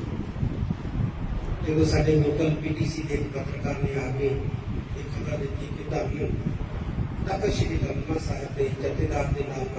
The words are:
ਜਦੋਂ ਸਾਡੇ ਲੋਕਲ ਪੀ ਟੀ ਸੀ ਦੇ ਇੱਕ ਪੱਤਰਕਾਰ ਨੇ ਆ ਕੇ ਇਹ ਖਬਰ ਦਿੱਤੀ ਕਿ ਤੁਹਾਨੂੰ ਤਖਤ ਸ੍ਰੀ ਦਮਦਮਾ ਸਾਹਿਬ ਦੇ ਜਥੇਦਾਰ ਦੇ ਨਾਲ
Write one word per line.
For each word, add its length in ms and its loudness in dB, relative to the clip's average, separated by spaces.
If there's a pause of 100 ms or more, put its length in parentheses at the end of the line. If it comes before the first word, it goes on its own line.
(1700)
ਜਦੋਂ 180 4
ਸਾਡੇ 300 6
ਲੋਕਲ 400 4
ਪੀ 140 -2
ਟੀ 160 0
ਸੀ 160 -2
ਦੇ 120 -2
ਇੱਕ 100 0
ਪੱਤਰਕਾਰ 600 -2
ਨੇ 240 0
ਆ 100 -2
ਕੇ 80 2
ਇਹ 800 -2
ਖਬਰ 340 -4
ਦਿੱਤੀ 280 -4 (120)
ਕਿ 60 -8
ਤੁਹਾਨੂੰ 460 0 (1000)
ਤਖਤ 260 2
ਸ੍ਰੀ 240 2
ਦਮਦਮਾ 380 0 (120)
ਸਾਹਿਬ 300 -4
ਦੇ 120 2 (140)
ਜਥੇਦਾਰ 420 2
ਦੇ 240 2
ਨਾਲ 160 -2 (140)